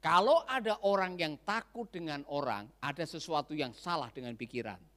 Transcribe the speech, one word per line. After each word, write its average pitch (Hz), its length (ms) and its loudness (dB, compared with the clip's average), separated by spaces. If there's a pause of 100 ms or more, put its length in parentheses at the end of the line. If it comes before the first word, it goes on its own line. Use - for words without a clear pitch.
Kalau 208 400 6
ada 220 400 0
orang 190 320 4
yang 156 320 -2
takut 226 400 -4
dengan 156 400 -6
orang, 123 400 -2 (160)
ada 143 240 -2
sesuatu 151 480 -4
yang 135 160 -2
salah 139 400 -4
dengan 120 240 -8
pikiran. 110 480 -8 (140)